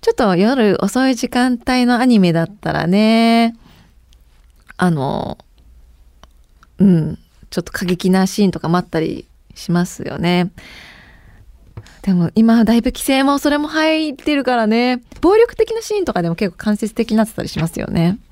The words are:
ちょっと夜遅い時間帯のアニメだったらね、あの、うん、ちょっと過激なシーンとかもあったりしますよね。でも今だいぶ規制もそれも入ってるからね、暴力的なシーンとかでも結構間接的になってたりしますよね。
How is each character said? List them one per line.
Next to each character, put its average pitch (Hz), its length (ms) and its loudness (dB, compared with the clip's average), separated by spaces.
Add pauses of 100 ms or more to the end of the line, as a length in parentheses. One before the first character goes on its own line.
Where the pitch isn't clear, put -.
ち - 80 -2
ょ - 20 0
っ - 40 0
と 196 200 2
夜 214 480 2
遅 254 240 0
い 262 80 0
時 240 140 -6
間 247 240 0
帯 247 320 -2
の 247 140 2
ア 254 60 2
ニ 233 140 4
メ 180 140 4
だ 165 100 0
っ 165 60 -6
た 170 240 -8
ら 151 140 -2
ね、 226 680 2 (1200)
あ 180 160 0
の、 - 460 -4 (1400)
う 185 60 6
ん、 160 340 2 (300)
ち - 100 -6
ょ - 20 -6
っ - 20 -8
と - 80 -14
過 - 140 -8
激 180 240 -2
な 190 180 2
シ 208 160 -2
ー 196 60 2
ン - 20 -4
と 196 80 -8
か - 80 -6
も 170 100 0
あ 180 40 0
っ 175 60 -10
た 165 120 -4
り - 260 -6 (300)
し - 160 -10
ま 175 140 0
す - 180 -14
よ - 140 -10
ね。 180 340 0 (1500)
で 190 120 0
も 175 220 0
今 226 300 4
だ 220 80 2
い 233 80 4
ぶ 247 100 -2
規 - 80 -12
制 269 240 0
も 277 160 0
そ 294 100 0
れ 294 80 0
も 294 120 -4
入 311 400 0
っ 269 60 -10
て 294 200 -4
る 277 80 -2
か 254 140 0
ら 220 100 0
ね、 247 340 0 (200)
暴 381 160 4
力 466 180 2
的 453 180 -2
な 453 80 -6
シ 427 160 -6
ー 392 40 -2
ン 339 40 -2
と - 80 -4
か 175 80 -2
で 170 60 -2
も 165 80 -2
結 190 160 -2
構 - 60 -20
間 214 180 -2
接 208 180 -6
的 226 180 -2
に 214 60 0
な 220 60 4
っ 208 40 0
て - 60 -16
た - 80 -8
り - 60 -6
し - 120 -8
ま 160 100 -2
す - 100 -8
よ - 80 -6
ね。 170 320 0 (120)